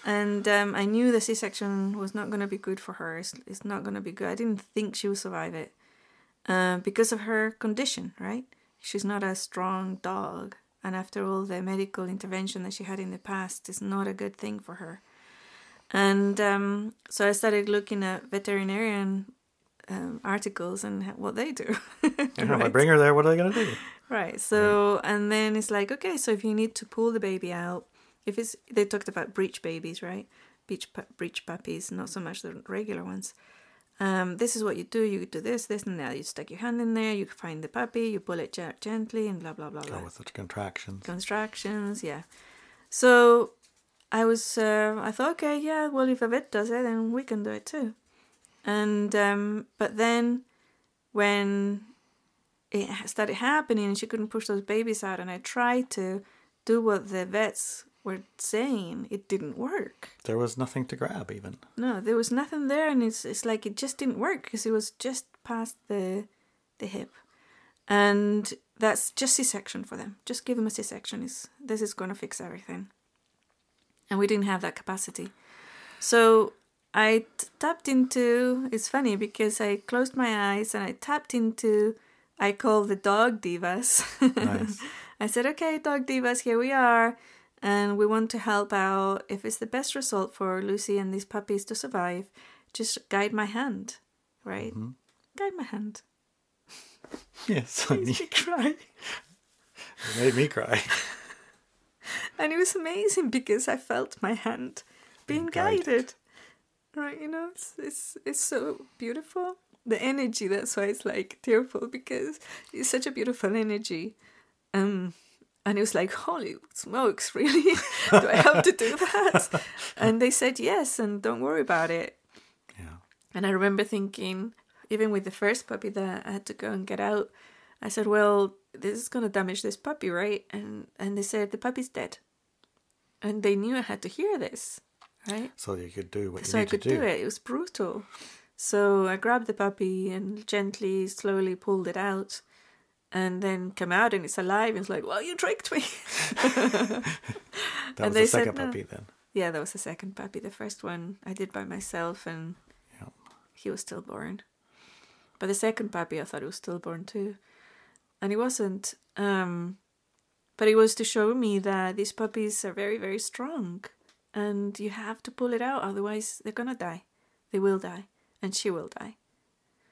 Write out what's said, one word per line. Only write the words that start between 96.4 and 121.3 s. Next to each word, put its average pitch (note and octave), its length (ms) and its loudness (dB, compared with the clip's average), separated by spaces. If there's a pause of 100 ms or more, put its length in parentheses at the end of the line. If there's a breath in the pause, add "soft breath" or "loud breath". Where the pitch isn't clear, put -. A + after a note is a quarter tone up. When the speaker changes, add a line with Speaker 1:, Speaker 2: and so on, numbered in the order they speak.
Speaker 2:
Yes, C#3 420 0
Speaker 1:
Makes - 0 -
Speaker 2:
honey. C3+ 160 2
Speaker 1:
me G3+ 280 0
cry. D#4 420 2 (1040 loud breath)
Speaker 2:
It - 420 -10
made B2 160 6
me C#3 120 4
cry. A2+ 380 0
<laughs> - 60 0 (1500 loud breath)
Speaker 1:
And D4+ 120 0
it D#4+ 60 0
was F4+ 180 4
amazing F4+ 540 2
because B3 380 0
I - 100 2
felt - 440 -4
my G3 120 0
hand A#3+ 480 -6 (460 soft breath)
being D4+ 180 0
Speaker 2:
Being E4+ 60 -4
guided. F#4 340 2
Speaker 1:
guided. B3+ 280 2 (800 soft breath)
Right, D4 260 -6
you D4+ 60 -10
know, E4 240 -6
it's, - 260 -14
it's, - 480 -8
it's C#4+ 160 -2
so - 440 -2 (120)
beautiful. D#4+ 600 -6 (280)
The A3 160 0
energy, B3+ 460 0
that's G3+ 280 -2
why G3+ 100 0
it's, - 200 -2
like, G3 380 -4
tearful, A#3+ 440 2
because C4 520 -8 (340 loud breath)
it's B3+ 160 -2
such C4 160 0
a C#4+ 60 -4
beautiful A#3+ 440 -2
energy. G#3+ 600 -2 (580 soft breath)
Um, G3 400 0 (520 soft breath)
and G3+ 120 2
it G3+ 40 4
was G#3+ 120 2
like, F#3 200 2
"Holy D#4+ 420 -4 (180)
smokes, - 640 0
really? D4+ 400 6 (200)
<laughs> - 140 0
Do G#3 180 10
I - 100 4
have - 260 10
to F4 80 8
do D4+ 260 2
that?" F#4 640 4 (160)
Speaker 2:
<laughs> - 180 -8
Speaker 1:
And A3 240 4
they B3+ 100 6
said, B3+ 280 2
"Yes, D4 400 2
and G#3 220 -2
don't A3+ 200 0